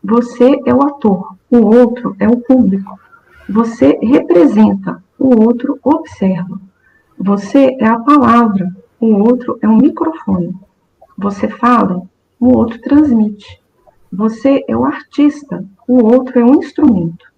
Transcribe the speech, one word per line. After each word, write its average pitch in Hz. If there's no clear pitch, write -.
Você 247
é 240
o 254
ator, 233
o 240
outro 226
é 208
o 247
público. 196
Você 233
representa, 214
o 254
outro 240
observa. 190
Você 202
é 214
a 233
palavra, 233
o 226
outro 240
é 214
o 220
microfone. 233
Você 202
fala, 208
o 247
outro 226
transmite. 233
Você 226
é 226
o 240
artista, 285
o 247
outro 247
é 233
um 254
instrumento. 214